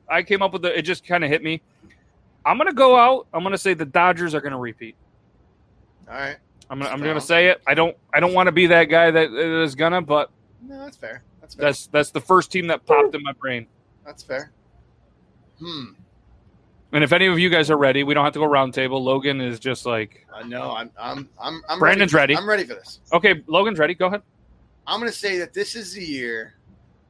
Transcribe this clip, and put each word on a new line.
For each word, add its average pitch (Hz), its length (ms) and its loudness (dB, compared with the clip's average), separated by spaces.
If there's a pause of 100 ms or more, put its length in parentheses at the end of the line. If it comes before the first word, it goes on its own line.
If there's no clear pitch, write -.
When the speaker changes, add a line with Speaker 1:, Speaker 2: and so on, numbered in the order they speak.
Speaker 1:
I 165 140 0
came 196 200 -2
up 190 100 0
with 180 100 -8
the, 175 160 -2
it 156 40 -2
just 170 220 -6
kinda 175 240 0
hit 156 140 0
me. 156 200 -8 (840)
I'm 214 140 2
gonna 330 140 0
go 254 240 6
out. 247 360 4
I'm 165 120 -6
gonna 190 140 -2
say 190 160 0
the 160 120 -6
Dodgers 175 480 2
are 147 60 -2
gonna 139 180 -8
repeat. 117 380 -14 (1120)
Speaker 2:
All 113 60 -16
right. 139 220 -10 (340)
Speaker 1:
I'm 135 80 -12
gonna, 139 120 -8
I'm 131 80 -8
Speaker 2:
Strong. 147 120 -4
Speaker 1:
gonna 151 100 -4
say 170 280 4
it. 180 180 2
I 139 80 2
don't, 165 220 0 (180)
I 147 60 2
don't 175 140 2
wanna 185 180 4
be 175 160 4
that 170 160 6
guy 165 260 4
that, 160 200 2
that 160 320 -2
is 143 120 -4
gonna, 165 280 0
but 147 280 0 (320)
Speaker 2:
No, 269 180 -20
that's 285 160 -20
fair. 117 260 -18 (180)
That's - 140 -20
fair. 139 120 -6
Speaker 1:
that's, 139 220 -4
that's 147 240 0
the 143 80 -6
first 185 300 2
team 180 180 -4
that 156 180 -4
popped 147 280 4
in 147 80 -8
my 139 100 -8
brain. 127 340 -8 (400)
Speaker 2:
That's 147 160 -20
fair. 143 300 -10 (1040)
Hmm. 151 340 -14 (1000)
Speaker 1:
And 147 120 2
if 151 80 2
any 180 140 4
of 175 120 2
you 180 120 4
guys 160 200 2
are 156 60 4
ready, 139 280 4
we 143 100 0
don't 147 100 2
have 147 100 0
to 151 40 -8
go 156 80 -2
round 135 280 2
table. 131 280 -4
Logan 135 380 -2
is 120 180 -6
just 127 280 -6
like 110 480 -6
Speaker 2:
I 110 100 -18
know. 123 320 -10
I'm, 117 220 -12
I'm, 131 300 -12 (120)
I'm, 156 280 -12
I'm 165 100 -6
Speaker 1:
Brandon's 185 360 2
Speaker 2:
ready. 143 200 4
Speaker 1:
ready. 175 80 -2
Speaker 2:
I'm 208 60 -8
ready 202 160 0
for 120 100 -14
this. - 260 -20 (120)
Speaker 1:
Okay, 170 340 2
Logan's 185 320 0
ready. 156 160 0
Go 185 120 -2
ahead. 202 160 -4 (640)
Speaker 2:
I'm 175 120 -4
gonna 233 140 -6
say 190 260 -6
that 165 160 -10
this 202 220 -8
is 185 180 -16
the 196 100 -14
year 120 500 -8 (560)